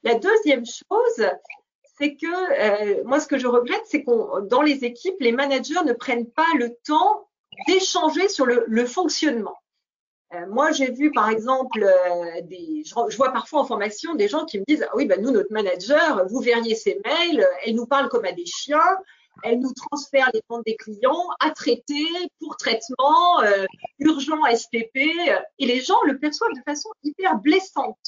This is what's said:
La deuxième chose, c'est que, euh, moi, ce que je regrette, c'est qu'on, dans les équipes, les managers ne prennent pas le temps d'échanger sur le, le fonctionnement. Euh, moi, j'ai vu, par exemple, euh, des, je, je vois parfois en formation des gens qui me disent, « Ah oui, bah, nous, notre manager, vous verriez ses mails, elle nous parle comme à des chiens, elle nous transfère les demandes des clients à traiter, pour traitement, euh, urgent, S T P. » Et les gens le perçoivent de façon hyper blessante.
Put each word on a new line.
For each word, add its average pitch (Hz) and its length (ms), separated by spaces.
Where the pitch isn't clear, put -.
La 233 100
deuxième 302 540
chose, 427 600
c'est 285 180
que, 320 100
euh, - 80
moi, 269 140
ce - 80
que 277 100
je 240 80
regrette, 247 400
c'est - 180
qu'on, 220 380
dans 240 220
les 277 220
équipes, 349 340
les 233 120
managers 277 540
ne 240 80
prennent 240 320
pas 320 220
le 240 260
temps 381 440
d'échanger 349 600
sur 277 200
le, 240 200
le 226 180
fonctionnement. 262 680
Euh, 175 160
moi, 285 220
j'ai 269 180
vu, 285 220
par 220 180
exemple, 220 540
euh, 175 580
des, 156 440
je, - 100
je 214 80
vois 254 140
parfois 233 280
en 269 60
formation 214 500
des 403 120
gens 320 180
qui 214 120
me 190 100
disent, « 302 220
Ah - 60
oui, 262 100
bah, 190 120
nous, 226 120
notre 214 240
manager, 214 760
vous 240 120
verriez 233 340
ses - 320
mails, 294 420
elle 226 100
nous 233 100
parle 269 240
comme 226 160
à 180 60
des 175 160
chiens, 330 500
elle 240 160
nous 254 140
transfère 269 600
les 220 160
demandes 233 160
des 220 120
clients 262 500
à 311 120
traiter, - 560
pour 294 180
traitement, 285 840
euh, 196 240
urgent, 302 460
S 240 260
T 226 200
P. » 277 160
Et 262 80
les 247 140
gens 370 240
le 277 120
perçoivent 302 380
de 247 100
façon 294 240
hyper 302 340
blessante. 302 720